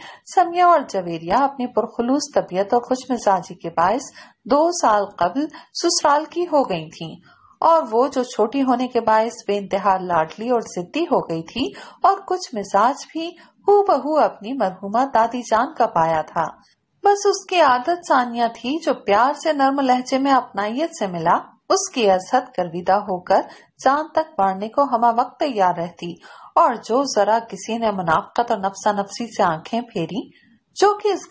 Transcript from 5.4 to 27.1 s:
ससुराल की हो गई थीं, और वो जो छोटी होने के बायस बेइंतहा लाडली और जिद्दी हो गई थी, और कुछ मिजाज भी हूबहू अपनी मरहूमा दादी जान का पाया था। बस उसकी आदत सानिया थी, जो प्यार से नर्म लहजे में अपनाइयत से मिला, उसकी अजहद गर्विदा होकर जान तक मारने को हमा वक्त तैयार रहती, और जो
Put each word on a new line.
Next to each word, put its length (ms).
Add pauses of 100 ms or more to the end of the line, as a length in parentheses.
ससुराल 520
की 180
हो 200
गई 260
थीं, 280 (440)
और 220
वो 240
जो 160
छोटी 360
होने 280
के 120
बायस 480
बेइंतहा 500
लाडली 520
और 120
जिद्दी 420
हो 180
गई 200
थी, 340 (300)
और 160
कुछ 340
मिजाज 400 (180)
भी 240 (320)
हूबहू 460
अपनी 380
मरहूमा 520
दादी 360
जान 360
का 80
पाया 380
था। 380 (440)
बस 220
उसकी 320
आदत 480
सानिया 400
थी, 320
जो 140
प्यार 400
से 200
नर्म 280
लहजे 380
में 120
अपनाइयत 580 (100)
से 80
मिला, 520 (120)
उसकी 340
अजहद 380
गर्विदा 520
होकर 520 (320)
जान 360
तक 240
मारने 280
को 180
हमा 240
वक्त 300
तैयार 360
रहती, 460 (360)
और 200
जो 260 (120)